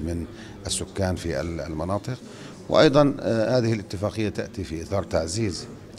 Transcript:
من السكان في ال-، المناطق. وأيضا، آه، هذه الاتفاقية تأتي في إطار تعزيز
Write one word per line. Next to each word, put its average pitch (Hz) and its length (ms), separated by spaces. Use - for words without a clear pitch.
من 85 200
السكان 92 500
في 78 260
ال-، 82 200
المناطق. 87 560
وأيضا، 143 500
آه، 113 380
هذه 113 160
الاتفاقية 101 560
تأتي - 340
في 80 200
إطار 92 200
تعزيز 87 640